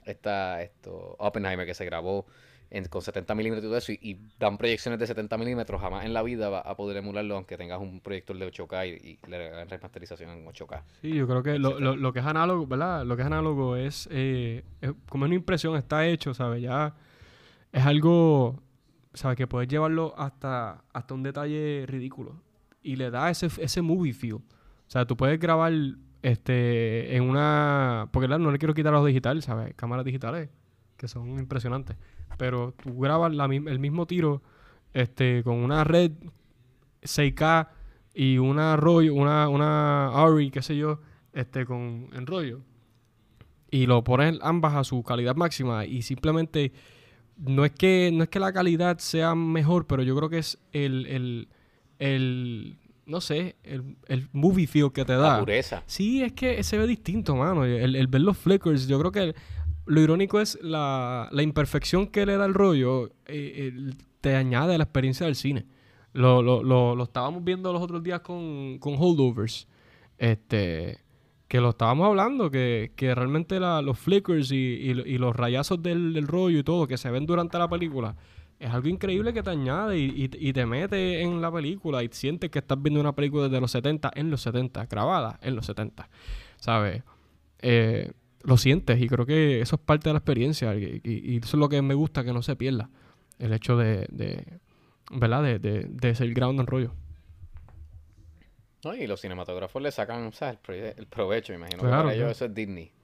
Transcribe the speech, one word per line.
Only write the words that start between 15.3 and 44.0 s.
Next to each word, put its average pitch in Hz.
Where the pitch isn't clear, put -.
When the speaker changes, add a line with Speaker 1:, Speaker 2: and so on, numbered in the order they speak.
Speaker 2:
impresión, 170
está 151
hecho, 156
¿sabes? 120
Ya 143
es 127
algo, 151
¿sabes? 127
Que 131
puedes 123
llevarlo 160
hasta, 127
hasta 127
un 131
detalle 147
ridículo. 131
Y 135
le 127
da 131
ese, 170
ese 160
movie 165
feel. 110
O -
sea, 123
tú 120
puedes 139
grabar, 165
este, 120
en 123
una... 139
Porque, 131
claro, 147
no 156
le 139
quiero 156
quitar 151
a 151
los 147
digital, 131
¿sabes? 113
Cámaras 123
digitales 131
que 120
son 123
impresionantes. 131
Pero 123
tú 127
grabas 156
la 143
mi-, 135
el 143
mismo 147
tiro, 156
este, 123
con 120
una 139
red 165
seis 143
K 160
y 131
una 151
rollo, 160
una, 147
una 147
Arri, 147
qué 131
sé 151
yo, 151
este, 127
con, 120
en 127
rollo. 143
Y 131
lo 120